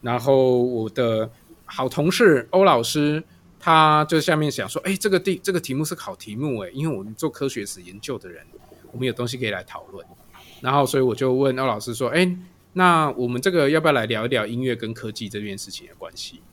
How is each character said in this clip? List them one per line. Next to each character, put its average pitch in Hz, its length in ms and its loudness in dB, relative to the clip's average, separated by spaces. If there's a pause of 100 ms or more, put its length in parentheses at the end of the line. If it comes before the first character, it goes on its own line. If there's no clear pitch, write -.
然 120 180 -2
后 131 420 4
我 120 280 -2
的 113 400 -2 (360)
好 131 240 -4
同 156 220 0
事 175 400 4
欧 190 120 6
老 151 180 6
师， 151 400 0 (380)
他 156 460 6
就 156 160 2
下 160 160 2
面 151 120 0
想 117 200 -6
说， - 140 -6
哎， 196 120 -2
这 208 140 -2
个 185 100 2
地-， 185 240 -2
这 196 80 -2
个 180 80 0
题 135 140 -8
目 143 100 -2
是 151 120 -6
好 185 200 -12
题 104 200 -14
目 127 240 -4
哎， 92 140 -8
因 147 160 -4
为 131 80 -4
我 95 60 -8
们 107 120 -12
做 156 140 -6
科 139 180 -6
学 110 180 -6
史 95 160 -14
研 92 180 -18
究 120 180 -10
的 95 120 -16
人， 80 120 -20 (500)
我 113 60 -14
们 127 80 -4
有 123 60 0
东 120 160 -4
西 123 100 -8
可 123 80 -4
以 107 40 -2
来 92 140 -6
讨 - 280 -16
论。 90 140 -18 (560)
然 127 100 -2
后 139 140 4
所 135 140 0
以 - 20 4
我 120 140 2
就 131 180 0
问 131 260 2
欧 131 60 -2
老 110 140 -2
师 123 120 -10
说， 120 180 -4
哎， 180 280 2 (360)
那 170 400 4
我 123 140 -2
们 123 140 -2
这 190 80 0
个 165 180 2
要 156 140 2
不 160 60 2
要 151 60 4
来 117 120 0
聊 110 200 -2
一 - 20 -2
聊 120 180 0
音 117 160 -6
乐 127 140 -2
跟 110 180 -8
科 110 180 -10
技 107 160 -10
这 104 140 -8
件 101 160 -8
事 98 140 -14
情 - 160 -16
的 - 80 -20
关 - 200 -16
系？ - 240 -14 (140)